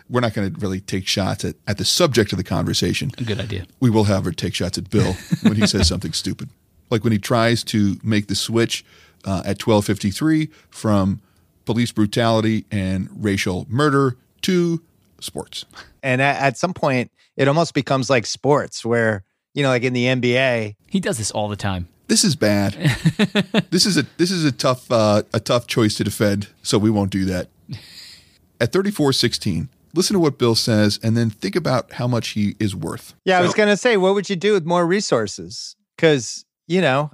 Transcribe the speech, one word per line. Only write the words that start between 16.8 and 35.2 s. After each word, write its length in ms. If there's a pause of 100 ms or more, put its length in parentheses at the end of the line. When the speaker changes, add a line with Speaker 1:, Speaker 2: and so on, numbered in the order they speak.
Speaker 3:
it 120
almost 260
becomes 340
like 160
sports 580
where, 420 (280)
you 100
know, 60
like 140
in 100
the 160
N 120
B 180
A. 360 (140)
Speaker 2:
He 120
does 180
this 120
all 180
the 80
time. 320 (200)
Speaker 1:
This 160
is 100
bad. 400
Speaker 2:
<laughs> 140 (840)
Speaker 1:
This 160
is 100
a, 60 (160)
this 120
is 140
a 80
tough, 400
uh, 300 (100)
a 80
tough 260
choice 280
to 100
defend, 440 (140)
so 140
we 140
won't 200
do 140
that. 240 (1120)
At 120
thirty-four 400
sixteen, 560 (260)
listen 200
to 60
what 180
Bill 160
says 480
and 140
then 140
think 260
about 360
how 140
much 240
he 300
is 160
worth. 380 (100)
Speaker 3:
Yeah, 140
I 40
was 100
Speaker 1:
So 40
Speaker 3:
gonna 200
say, 200
what 180
would 160
you 60
do 160
with 120
more 220
resources? 880 (240)